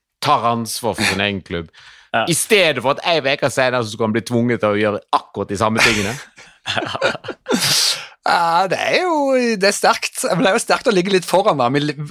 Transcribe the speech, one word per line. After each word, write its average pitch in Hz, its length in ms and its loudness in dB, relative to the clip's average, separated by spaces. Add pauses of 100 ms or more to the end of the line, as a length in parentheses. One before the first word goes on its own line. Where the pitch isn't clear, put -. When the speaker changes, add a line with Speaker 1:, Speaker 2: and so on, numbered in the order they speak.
(220)
Speaker 1:
tar 131 280 2
ansvar 117 480 -2
for 110 80 -2
sin 98 160 0
egen 101 240 -2
klubb. 85 220 -6 (480)
Speaker 2:
Ja. 113 100 2
Speaker 1:
I 165 80 0
stedet 160 480 2
for 131 140 0
at - 100 -12
ei 170 160 2
veke 135 320 0
senere 127 300 2
så 104 80 -8
skulle 113 160 -2
han 110 80 0
bli 120 100 0
tvunget 120 380 0
til 104 80 2
å 104 80 0
gjøre 104 240 0 (100)
akkurat 104 380 -4
de 98 80 -2
samme 110 240 2
tingene. 107 320 0 (500)
Speaker 2:
<laughs> - 540 -4 (1120)
Speaker 3:
Ja, 175 400 2
det 160 80 -2
er - 240 0
jo, 359 120 0 (440)
det 196 140 2
er - 20 2
sterkt. - 540 0
Men 175 160 0
det 190 80 4
er 214 60 2
jo 233 40 -2
sterkt - 280 0
å 220 40 4
ligge 180 200 2
litt 180 120 2
foran 190 320 2
da. 123 160 2
Vi 143 80 2
li-, 147 140 -2 (160)